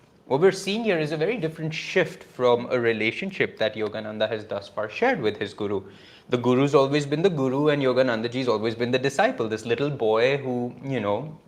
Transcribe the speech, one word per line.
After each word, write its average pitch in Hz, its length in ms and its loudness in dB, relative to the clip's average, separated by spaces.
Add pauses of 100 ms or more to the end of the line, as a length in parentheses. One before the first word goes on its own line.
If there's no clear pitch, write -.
(280)
What 135 120 0
we're 190 120 6
seeing 208 320 -4
here 190 160 0
is 151 120 -2
a 165 60 -4
very 190 200 -2
different 156 360 -6
shift - 500 -2
from 123 480 2
a 123 80 2
relationship 117 800 0
that 110 180 -2
Yogananda 107 540 -4
has 107 160 -6
thus - 240 -8
far 107 200 -6
shared 247 320 0
with 107 160 0
his 101 160 -6
guru. 101 280 -4 (480)
The 123 80 2
guru's 127 380 4
always 143 300 4
been 147 160 -2
the 190 80 4
guru 139 400 0
and 147 120 2
Yogananda 123 500 2
ji's 127 160 -4
always 110 280 0
been 120 160 -2
the 131 80 2
disciple, 139 500 0
this 110 160 -6
little 120 240 0
boy 120 480 2
who, 123 360 -4 (100)
you 135 180 -4
know, 110 360 -4 (100)